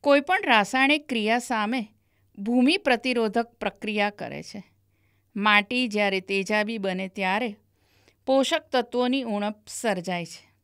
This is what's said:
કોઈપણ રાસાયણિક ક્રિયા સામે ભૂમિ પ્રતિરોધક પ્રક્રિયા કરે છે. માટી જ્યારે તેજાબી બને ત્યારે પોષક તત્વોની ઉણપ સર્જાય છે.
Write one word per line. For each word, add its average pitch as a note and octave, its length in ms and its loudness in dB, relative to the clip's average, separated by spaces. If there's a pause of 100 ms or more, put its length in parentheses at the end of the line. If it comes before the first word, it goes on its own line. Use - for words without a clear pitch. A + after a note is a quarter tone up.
કોઈપણ D4 440 4
રાસાયણિક C4+ 600 4
ક્રિયા A3+ 320 0
સામે A3+ 480 -4 (500)
ભૂમિ B3 400 2
પ્રતિરોધક A#3 680 0
પ્રક્રિયા G#3 640 -4
કરે D3+ 340 -10
છે. - 200 -16 (720)
માટી G#3 520 2
જ્યારે G3+ 320 0
તેજાબી G#3 580 -2
બને F#3+ 300 -4
ત્યારે G3+ 500 -4 (680)
પોષક C4+ 460 2
તત્વોની B3 520 0
ઉણપ G#3 320 -4 (120)
સર્જાય F3+ 580 -4
છે. - 280 -20 (100)